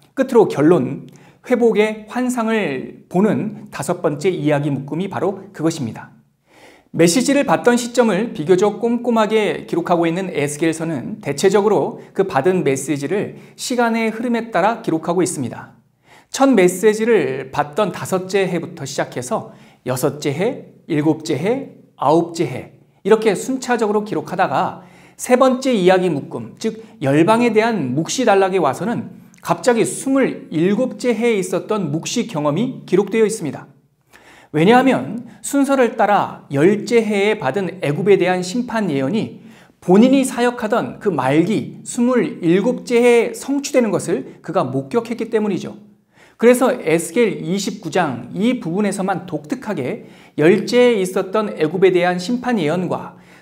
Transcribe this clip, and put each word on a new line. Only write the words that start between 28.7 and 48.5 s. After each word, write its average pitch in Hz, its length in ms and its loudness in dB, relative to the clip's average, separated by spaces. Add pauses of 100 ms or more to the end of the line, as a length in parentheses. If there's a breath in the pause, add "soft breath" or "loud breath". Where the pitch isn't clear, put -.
갑자기 220 420 2
스물일곱째 226 1300 0
해에 226 220 0
있었던 185 560 -2
묵시 170 340 -4
경험이 156 640 -2
기록되어 208 380 2
있습니다. 156 420 -6 (840 soft breath)
왜냐하면 202 760 2 (140)
순서를 269 540 2
따라 196 560 0
열째 208 520 4
해에 208 340 0
받은 180 460 -4
애굽에 165 340 2
대한 180 240 0
심판 226 480 -4
예언이 139 520 -4 (380 loud breath)
본인이 254 460 6
사역하던 240 720 -2
그 214 120 -2
말기 156 760 0
스물일곱째 240 1120 0
해에 233 400 4
성취되는 269 560 0
것을 170 500 -4
그가 170 220 -2
목격했기 220 640 -4
때문이죠. 208 480 -2 (600 soft breath)
그래서 247 360 4
에스겔 165 720 0
이십구 185 480 -6
장 139 420 -2
이 233 260 0